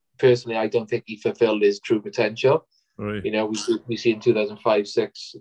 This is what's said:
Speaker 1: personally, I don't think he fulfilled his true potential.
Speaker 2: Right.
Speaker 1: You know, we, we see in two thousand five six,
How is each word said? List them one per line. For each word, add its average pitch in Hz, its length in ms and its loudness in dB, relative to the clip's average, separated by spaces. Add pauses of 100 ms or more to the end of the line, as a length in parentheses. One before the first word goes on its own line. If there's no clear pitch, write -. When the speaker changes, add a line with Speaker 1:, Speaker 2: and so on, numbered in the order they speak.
(180)
Speaker 1:
personally, 120 400 2
I 110 100 0
don't 110 220 -2
think 113 180 -4
he 107 100 -10
fulfilled 107 460 0
his 101 180 4
true 107 200 0
potential. 127 640 0 (320)
Speaker 2:
Right. 104 280 -6
Speaker 1:
You 107 60 -2
know, 107 160 0
we, 107 100 -4 (300)
we 113 100 -4
see 117 140 2
in 107 80 -4
two 117 160 2
thousand 104 220 -2
five 104 300 2
six, - 540 -4